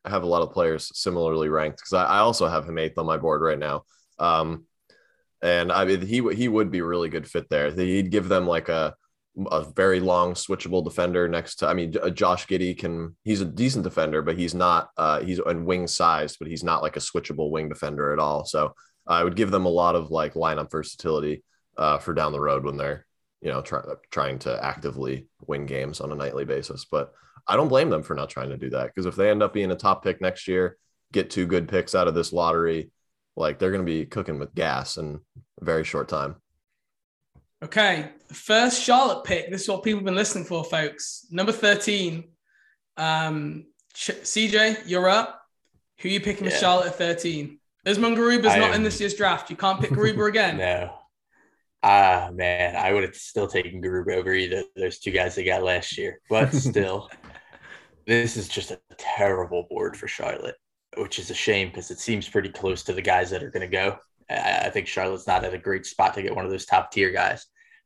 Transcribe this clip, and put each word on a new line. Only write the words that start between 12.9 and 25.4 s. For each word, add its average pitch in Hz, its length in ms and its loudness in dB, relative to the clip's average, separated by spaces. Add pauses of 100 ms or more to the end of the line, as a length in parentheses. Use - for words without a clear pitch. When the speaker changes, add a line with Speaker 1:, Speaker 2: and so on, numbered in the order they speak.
Speaker 1:
he's 104 200 0
a - 20 -2
decent 107 400 0
defender, 78 380 0
but 82 160 -2
he's 87 160 -2
not, 87 420 2
uh, 76 240 2
he's 90 180 -4
in 85 280 -2
wing 90 200 0
size, 80 520 0
but 78 100 -10
he's 80 160 -8
not, 82 180 0
like, 78 140 -2
a 76 40 -8
switchable 78 500 -4
wing 78 180 -4
defender 73 460 -4
at 76 40 0
all. 73 280 0
So 76 280 -2 (320)
I 85 160 2
would 87 140 0
give 101 140 2
them 95 160 2
a 87 40 2
lot 87 240 4
of, 80 160 -2
like, 78 220 -2
lineup 78 380 -2
versatility, 76 760 -4 (320)
uh, 76 220 2
for 82 160 -4
down 76 180 0
the 71 80 -4
road 69 240 0
when 71 140 -6
they're, 71 260 -6 (380)
you 82 80 -4
know, 67 100 -4
try-, - 240 -6 (260)
trying 69 300 -2
to 60 240 -4
actively 67 640 -6 (200)